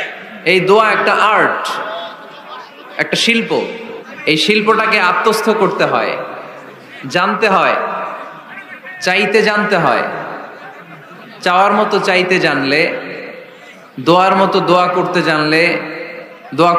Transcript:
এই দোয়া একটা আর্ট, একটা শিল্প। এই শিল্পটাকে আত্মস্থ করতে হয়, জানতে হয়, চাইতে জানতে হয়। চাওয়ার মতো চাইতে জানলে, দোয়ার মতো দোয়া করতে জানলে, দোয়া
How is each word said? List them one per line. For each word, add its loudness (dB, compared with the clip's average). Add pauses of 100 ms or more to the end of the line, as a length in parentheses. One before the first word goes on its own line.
(460)
এই 4
দোয়া 4
একটা 2
আর্ট, 2 (1300)
একটা -2
শিল্প। 0 (640)
এই 2
শিল্পটাকে 2
আত্মস্থ 2
করতে 2
হয়, -2 (880)
জানতে 0
হয়, 4 (1300)
চাইতে 2
জানতে 2
হয়। 2 (1400)
চাওয়ার 4
মতো 2
চাইতে 2
জানলে, 0 (1000)
দোয়ার 4
মতো 2
দোয়া 4
করতে 0
জানলে, 2 (760)
দোয়া 4